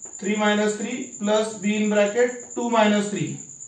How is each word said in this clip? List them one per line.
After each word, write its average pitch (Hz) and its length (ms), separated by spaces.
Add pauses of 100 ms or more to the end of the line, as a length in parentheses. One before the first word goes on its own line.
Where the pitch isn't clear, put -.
(180)
three 208 180
minus 208 400
three - 420
plus 214 360
B 208 220
in 214 140
bracket 208 640
two 240 160
minus 208 400
three। 165 280 (300)